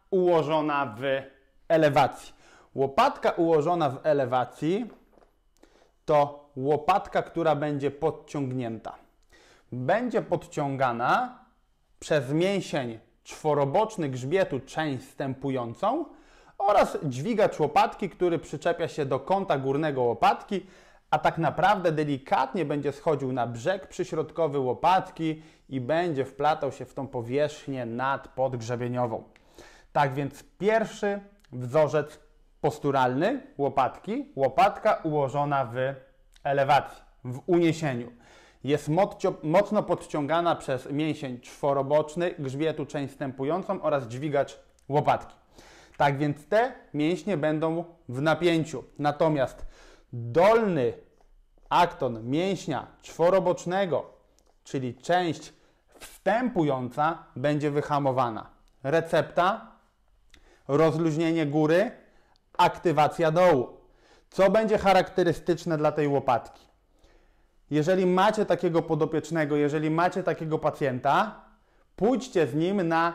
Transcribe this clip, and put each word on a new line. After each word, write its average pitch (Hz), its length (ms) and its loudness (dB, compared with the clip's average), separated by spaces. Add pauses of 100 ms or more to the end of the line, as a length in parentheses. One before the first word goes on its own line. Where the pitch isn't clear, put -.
(100)
ułożona 151 880 2
w 135 240 -2 (460)
elewacji. 147 680 4 (400)
Łopatka 208 560 2
ułożona 165 600 2
w 135 160 -6
elewacji 143 840 0 (1120)
to 143 520 2
łopatka, 151 680 0
która 160 340 0
będzie 143 340 -2
podciągnięta. 131 1040 -6 (760)
Będzie 196 500 0
podciągana 143 1160 -2 (640)
przez 143 320 0
mięsień 156 680 -2 (260)
czworoboczny 151 840 0
grzbietu, 156 520 -2
część 151 460 -6
wstępującą 135 1000 -4 (540)
oraz 392 460 4
dźwigacz 170 560 0
łopatki, 196 500 0
który 170 280 0
przyczepia 170 500 -4
się 147 180 -4
do 131 140 -2
kąta 180 380 0
górnego 135 440 -2
łopatki, 180 640 0 (440)
a 151 80 2
tak 165 200 0
naprawdę 175 540 2
delikatnie 156 720 -2
będzie 147 280 -2
schodził 139 400 -2
na 123 140 -2
brzeg 123 400 -4
przyśrodkowy 156 720 -4
łopatki 156 840 0 (260)
i 131 120 -6
będzie 147 440 -2
wplatał 147 480 -2
się - 120 -12
w - 100 -20
tą 135 140 -10
powierzchnię 131 800 -6
nadpodgrzebieniową. 123 1400 -4 (680)
Tak 143 220 0
więc 139 300 -6 (140)
pierwszy 202 640 0 (320)
wzorzec 143 680 0 (400)
posturalny 143 840 0 (120)
łopatki, 143 800 -2
łopatka 190 680 2
ułożona 143 600 0
w 113 120 -10 (680)
elewacji, 139 580 2 (220)
w 123 220 -10
uniesieniu. 160 640 0 (520)
Jest 143 240 0
moccio-, 185 540 0
mocno 202 400 2
podciągana 165 760 -2
przez 131 340 -6
mięsień 143 500 -4
czworoboczny 147 1000 0
grzbietu, 147 480 -4
część 139 260 -8
wstępującą 151 720 -6
oraz 147 220 0
dźwigacz 135 560 -4 (280)
łopatki. 139 460 0 (600)
Tak 143 220 2
więc 147 300 -4
te 240 240 2 (220)
mięśnie 170 420 -2
będą 156 480 -2 (240)
w 123 140 -6
napięciu. 160 640 0 (140)
Natomiast 147 680 0 (460)
dolny 156 800 4 (760)
akton 127 600 0
mięśnia 160 560 -2 (160)
czworobocznego, 180 1080 0 (540)
czyli 127 300 -6
część 175 580 -2 (460)
wstępująca, 160 1300 -2 (120)
będzie 147 340 0
wyhamowana. 135 800 0 (320)
Recepta: 165 920 0 (960)
rozluźnienie 160 760 2
góry, 156 440 2 (680)
aktywacja 160 720 2
dołu. 160 380 4 (600)
Co 190 200 4
będzie 214 280 4
charakterystyczne 175 1000 2
dla 151 140 2
tej 151 160 0
łopatki? 131 580 0 (1040)
Jeżeli 180 360 2
macie 196 400 2
takiego 170 360 0
podopiecznego, 151 760 -2
jeżeli 151 340 0
macie 180 320 0
takiego 160 360 -2
pacjenta, 151 840 -2 (560)
pójdźcie 190 500 0
z 127 80 -4
nim 175 340 0
na 165 260 2